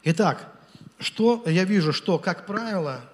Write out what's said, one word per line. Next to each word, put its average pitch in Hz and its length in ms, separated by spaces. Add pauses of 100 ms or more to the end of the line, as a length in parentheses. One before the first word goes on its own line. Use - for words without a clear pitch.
Итак, 160 500 (460)
что 233 480
я 170 160
вижу, 185 300
что, 170 260
как - 260
правило 196 560 (120)